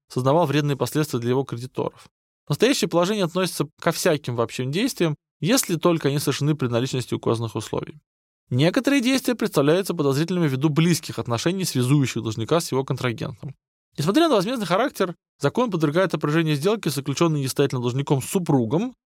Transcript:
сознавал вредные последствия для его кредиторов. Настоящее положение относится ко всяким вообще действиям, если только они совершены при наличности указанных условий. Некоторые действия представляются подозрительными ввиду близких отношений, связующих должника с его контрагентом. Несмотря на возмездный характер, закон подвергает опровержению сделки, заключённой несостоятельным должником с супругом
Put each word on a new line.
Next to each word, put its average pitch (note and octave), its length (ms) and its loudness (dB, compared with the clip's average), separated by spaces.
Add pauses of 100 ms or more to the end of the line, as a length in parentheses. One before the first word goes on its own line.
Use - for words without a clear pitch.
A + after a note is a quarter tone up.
сознавал C#3 380 2
вредные C#3+ 300 0
последствия C#3 440 -2
для A#2+ 100 -2
его C3 140 0
кредиторов. - 640 -8 (400)
Настоящее G#3+ 400 2
положение F3+ 360 0
относится E3+ 440 -2 (120)
ко E3+ 120 0
всяким D3+ 420 -2
вообще A#2 320 -2
действиям, E3 480 -2 (260)
если F#3+ 360 0
только E3 320 2
они C#3 100 0
совершены C#3+ 380 0
при C3+ 100 -2
наличности B2 480 -2
указанных A2+ 400 -2
условий. - 460 -8 (500)
Некоторые G#3 500 2
действия B3 360 0
представляются F3+ 580 2
подозрительными E3 540 0
ввиду C3+ 220 0
близких D#3+ 500 0
отношений, E3 440 -2
связующих C3 560 2
должника A2 400 -2
с - 120 -8
его C3 120 0
контрагентом. B2 720 -6 (420)
Несмотря A3 320 2
на D4 60 4
возмездный G#3 320 0
характер, F#3+ 480 0 (240)
закон A3+ 320 0
подвергает F3 440 2
опровержению D#3 420 0
сделки, F#3+ 320 0
заключённой C#3+ 540 0
несостоятельным C3 400 0
должником C3 380 0
с - 60 -10
супругом D#3+ 680 0 (260)